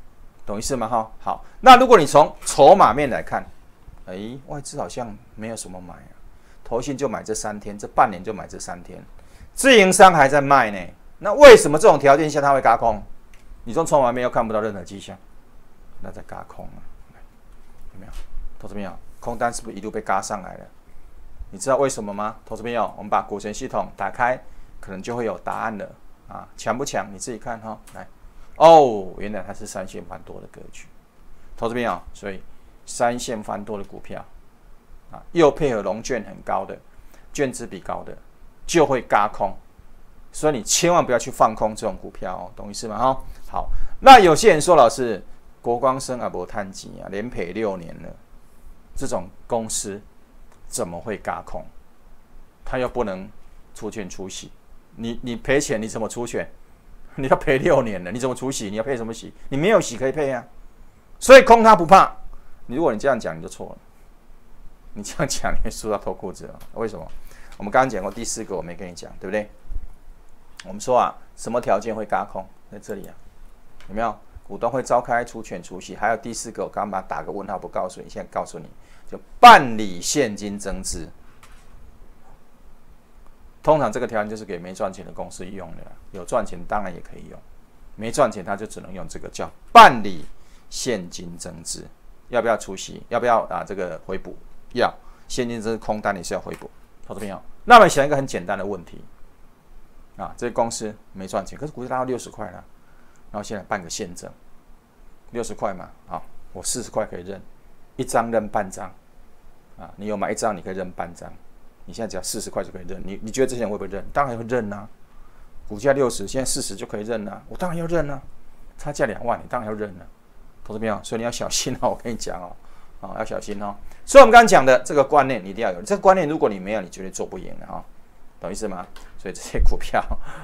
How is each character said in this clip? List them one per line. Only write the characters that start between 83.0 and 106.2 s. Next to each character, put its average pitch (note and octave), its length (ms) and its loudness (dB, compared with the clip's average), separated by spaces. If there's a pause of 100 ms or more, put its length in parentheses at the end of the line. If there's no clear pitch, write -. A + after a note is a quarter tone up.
通 D3+ 180 4
常 A#2 120 0
这 B2 80 -4
个 A#2+ 80 -2
条 A2 140 -2
件 G#2+ 80 -4
就 A2 60 -10
是 G#2+ 80 -12
给 F#2 140 -8
没 F2+ 160 -12
赚 G2 180 -4
钱 - 140 -14
的 - 60 -16
公 F2 180 -10
司 F#2 160 -14
用 F#2 300 -12
的 F2 80 -12
啦， - 80 -16 (200)
有 F#2 140 -12
赚 A2+ 200 -2
钱 F2 120 -8 (100)
当 G#2 160 -4
然 F#2 100 -8
也 E2 80 -14
可 - 160 -16
以 E2 120 -18
用， - 100 -18 (560)
没 A2+ 160 -8
赚 A#2+ 200 2
钱 G#2 120 -10
他 G2+ 120 -6
就 G#2+ 100 -8
只 F#2 160 -14
能 F#2 120 -16
用 F2 140 -10
这 - 120 -12
个 F2+ 100 -12
叫 - 200 -10 (220)
办 E3+ 300 10
理 G#2+ 240 -4 (440)
现 F#2+ 400 -4
金 F2 280 -12
增 E2 260 -14
资。 - 220 -10 (440)
要 A#2+ 120 0
不 A2+ 60 0
要 A2 100 2
除 - 180 -10
息？ E2+ 340 -14
要 A#2 100 -2
不 A#2+ 60 -2
要 A2+ 240 4
啊？ F2 160 -6
这 G2+ 100 -10
个 F2+ 300 -6
回 F#2+ 120 -6
补？ F2 180 -10 (380)
要， A#2 200 0 (340)
现 B2 200 -4
金 A#2 140 -8
增 A2 120 -4
资 G#2+ 120 -10
空 G#2+ 160 -4
单 G#2 120 -2
你 F2+ 80 -10
是 F#2 120 -8
要 F2+ 60 -4
回 F2 160 -12
补， - 140 -16 (360)
投 - 80 -12
资 F#2+ 80 -12
朋 G#2+ 60 -10
友。 F#2+ 140 -12 (220)
那 B3 120 10
我 A#3 40 12
们 G3 100 10
想 C#3 160 2
一 D3 40 -2
个 D3 60 0
很 C3+ 120 0
简 F#2+ 180 -6
单 G2 120 -4
的 F#2+ 80 -8
问 G2 180 -8
题 - 200 -18 (1120)
啊， E2+ 200 -10
这 A#2+ 100 -8
个 A2 60 -8
公 A#2 160 0
司 A2 240 -8 (200)
没 F#2+ 140 -12
赚 G2 180 -4
钱， - 120 -14
可 C3+ 80 -10
是 D#3 60 -10
股 B2 140 -12
价 B2 40 -10
拉 C3 100 -4
到 B2+ 40 -2
六 B2+ 140 -4
十 A#2 120 -14
块 G#2+ 180 -14
了， F2+ 160 -18 (680)
然 G#2+ 80 -8
后 G#2 40 -8
现 G#2+ 140 -10
在 F2+ 60 -12
办 G2+ 180 -6
个 E2 80 -14
现 F2 240 -10
增， - 160 -16 (1040)
六 A#2 100 -6
十 G#2+ 120 -8
块 G#2 200 -4
嘛， F2 160 -16 (180)
好， E2+ 140 -10 (300)